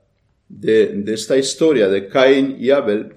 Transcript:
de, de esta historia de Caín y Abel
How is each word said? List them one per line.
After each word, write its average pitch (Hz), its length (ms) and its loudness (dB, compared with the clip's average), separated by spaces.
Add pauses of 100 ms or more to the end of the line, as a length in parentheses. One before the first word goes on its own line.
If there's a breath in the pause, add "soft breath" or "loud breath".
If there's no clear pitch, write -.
(480)
de, 110 400 0
de 101 260 -8
esta 135 220 -4
historia 135 520 0
de 98 200 -2
Caín 135 500 2
y 120 120 -2
Abel 107 460 -2